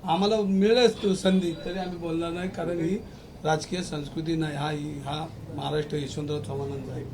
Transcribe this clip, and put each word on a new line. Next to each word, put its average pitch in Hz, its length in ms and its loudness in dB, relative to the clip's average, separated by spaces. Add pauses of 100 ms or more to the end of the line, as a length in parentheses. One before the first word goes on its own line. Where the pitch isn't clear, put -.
आम्हाला 196 380 4
मिळेलच 214 600 6
तो 190 120 4
संधी 185 360 4 (140)
तरी 180 140 -4
आम्ही 180 180 -6
बोलणार 165 340 -2
नाही, 180 180 -4
कारण 175 300 -2
ही 175 180 0 (460)
राजकीय 156 380 0
संस्कृती 160 540 -4
नाही, 156 200 0
हा, 147 160 -2
ही, 147 280 -4
हा 147 260 -4 (300)
महाराष्ट्र 151 420 -2
यशवंतराव 147 440 -4
चव्हाणांचा 139 520 -6
आहे 127 100 -6 (100)